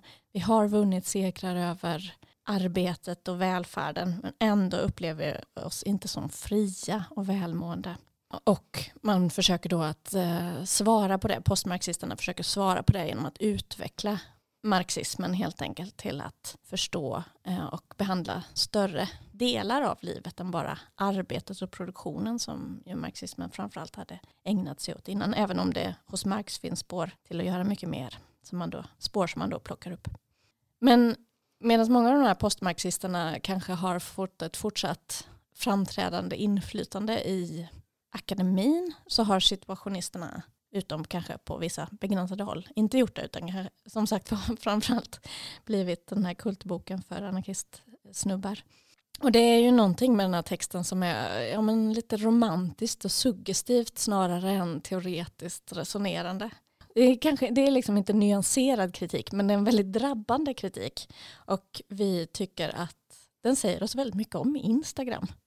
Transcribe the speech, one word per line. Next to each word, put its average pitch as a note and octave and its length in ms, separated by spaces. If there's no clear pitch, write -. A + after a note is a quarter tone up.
vi G3 80
har G#3+ 280
vunnit G3+ 380
segrar F#3 500
över F3 580
arbetet F3+ 840
och F3+ 140
välfärden, F3+ 800
men - 160
ändå F#3+ 380
upplever D#3+ 640
vi - 60
oss - 220
inte G3+ 240
som - 220
fria G3+ 800
och G3 200
välmående. E3+ 640
Och - 460
man F#3 280
försöker F3 400
då E3+ 120
att, D#3 320
eh, F3 500
svara G3+ 540
på G3+ 100
det, G3 140
postmarxisterna - 760
försöker - 260
svara F#3+ 400
på - 100
det E3+ 140
genom C#3 180
att - 120
utveckla - 840
marxismen F#3 720
helt - 280
enkelt - 360
till - 240
att - 420
förstå, F3 600
eh, F3+ 220
och - 320
behandla F#3 460
större G3 560
delar A#3+ 500
av A3+ 200
livet - 380
än F3+ 120
bara D#3 280
arbetet G3 640
och F#3 100
produktionen F#3 680
som - 460
ju F3+ 100
marxismen - 560
framförallt F#3+ 440
hade F3+ 240
ägnat F#3 340
sig - 160
åt - 120
innan, G3+ 260
även G3+ 260
om F3+ 140
det F3+ 220
hos - 200
Marx G3 340
finns F3+ 200
spår F3 320
till E3+ 120
att F3+ 60
göra F3+ 180
mycket F#3+ 260
mer, C3+ 280
som - 140
man E3+ 120
då, D#3+ 140
spår F#3 300
som - 120
man F#3 100
då E3+ 100
plockar - 320
upp. - 160
Men A#3+ 360
medan A3+ 320
många A#3+ 180
av C4+ 60
de C#4+ 80
här G3 120
postmarxisterna F3+ 1040
kanske F#3 340
har F3 260
fått - 420
ett E3+ 160
fortsatt - 720
framträdande F#3 800
inflytande G#3 920
i E3+ 400
akademin G3+ 800
så - 160
har G3+ 160
situationisterna, F#3+ 1000
utom D#3+ 320
kanske - 340
på - 200
vissa - 340
begränsade G3 520
håll, G#3 320
inte G#3+ 220
gjort A#3 180
det, - 60
utan E3+ 300
kanske, F#3+ 180
som G#3+ 180
sagt - 240
var, A3 240
<laughs> - 40
framförallt - 680
blivit F3+ 420
den G3 180
här F3 80
kultboken F#3 680
för - 200
anarkistsnubbar. F#3+ 1400
Och C4+ 120
det A#3 80
är A#3 200
ju A#3+ 120
någonting A#3 460
med G3 80
den F#3 80
här E3+ 80
texten - 420
som F#3 200
är, A2 380
ja, C3+ 200
men A3 320
lite A3+ 240
romantiskt G#3 880
och F#3+ 60
suggestivt A#3 840
snarare F#3+ 540
än F3 300
teoretiskt F3 920
resonerande. F#3 760
Det A#3 60
är B3+ 200
kanske, C#4+ 300
det B3+ 160
är C#4 40
liksom A3+ 260
inte G3+ 160
nyanserad G#3 800
kritik, - 380
men G3 160
det G#3 60
är G3+ 40
en G3+ 60
väldigt G3+ 300
drabbande C4 600
kritik. - 560
Och - 520
vi F#3+ 400
tycker - 480
att - 220
den B3+ 120
säger F#3 280
oss - 120
väldigt A#3+ 200
mycket G#3 200
om B3+ 200
Instagram, A#3+ 720